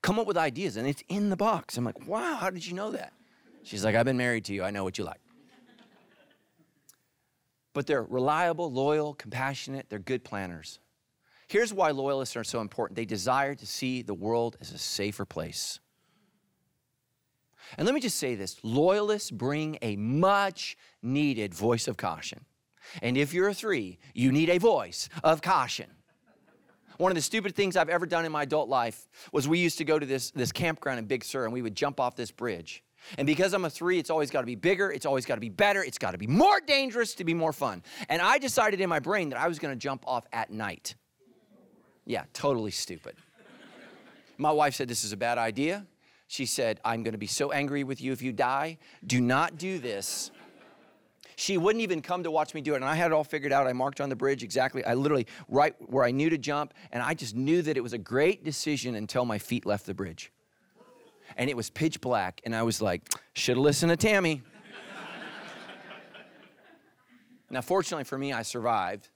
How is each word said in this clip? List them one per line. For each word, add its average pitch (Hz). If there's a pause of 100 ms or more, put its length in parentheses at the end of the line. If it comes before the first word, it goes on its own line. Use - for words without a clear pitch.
come 202
up 220
with 190
ideas, 151
and 120
it's 143
in 202
the 185
box. 202
I'm 120
like, -
"Wow, 226
how 190
did 175
you 175
know 208
that?" - (480)
She's 101
like, 110
"I've 117
been 127
married 120
to 101
you. 95
I 95
know 98
what 92
you 101
like." - (2500)
But 143
they're 139
reliable, 156
loyal, 147
compassionate. 131
They're 107
good 123
planners. 90 (720)
Here's 220
why 180
loyalists 135
are 113
so 120
important. 104
They 117
desire 127
to -
see 127
the 101
world 113
as -
a -
safer 101
place. - (2000)
And 156
let 262
me 302
just 233
say 127
this. 95
Loyalists 196
bring 156
a 107
much 180 (240)
needed 117
voice 113
of 107
caution. - (560)
And 123
if 143
you're 185
a 202
three, 127 (140)
you 127
need 160
a 180
voice 165 (140)
of 160
caution. 160 (1080)
One 185
of 180
the 147
stupid 202
things 190
I've 160
ever 175
done 165
in 160
my 151
adult 143
life 120 (240)
was 143
we 165
used 170
to 160
go 156
to 143
this, 131
this 120
campground 147
in 110
Big 120
Sur, 131
and 113
we 127
would 110
jump 143
off 123
this 117
bridge. 95 (340)
And 139
because 175
I'm 185
a 151
three, 180
it's 160
always 156
gotta 131
be 120
bigger, 185
it's 147
always 135
gotta 117
be 117
better, 196
it's -
gotta 92
be 104
more 349
dangerous 269
to 185
be 165
more 160
fun. 104 (260)
And 170
I 240
decided 220
in 190
my 160
brain 170
that 120
I 156
was 165
gonna 139
jump 135
off 123
at 113
night. 107 (1120)
Yeah, 117
totally 117
stupid. - (1200)
My 151
wife 147
said, 127
"This 117
is 104
a 107
bad 117
idea." 143 (420)
She 131
said, 113
"I'm 117
gonna 110
be 104
so 139
angry 143
with 131
you 131
if 123
you 127
die. 139 (280)
Do 127
not 143
do 185
this." 110 (1080)
She 196
wouldn't 220
even 175
come 180
to 165
watch 156
me 156
do 147
it. -
And 131
I 147
had 170
it -
all 151
figured 143
out. 139
I 127
marked 131
on 143
the 135
bridge 135
exactly, 127
I 117
literally, 135 (220)
right 143 (160)
where 127
I 120
knew 147
to 160
jump. 143 (200)
And 120
I 147
just 117
knew 143
that 147
it 127
was 117
a 120
great 143
decision 139
until 107
my 110
feet -
left 101
the 98
bridge. 90 (1040)
And 127
it 127
was 113
pitch -
black. 101
And 113
I 113
was 117
like, 90 (240)
"Shoulda 123
listened 147
to 170
Tammy." 175 (3000)
Now, 127
fortunately 175
for 135
me, 139
I 117
survived. 107